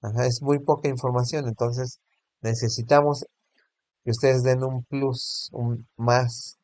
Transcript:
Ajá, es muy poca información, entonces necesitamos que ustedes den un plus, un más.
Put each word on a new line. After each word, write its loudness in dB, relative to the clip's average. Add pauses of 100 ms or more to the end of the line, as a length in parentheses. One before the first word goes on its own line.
Ajá, -2
es 0
muy 2
poca 2
información, -2
entonces -4 (440)
necesitamos 2 (800)
que -2
ustedes 4
den 2
un -4
plus, -4
un -4
más. 0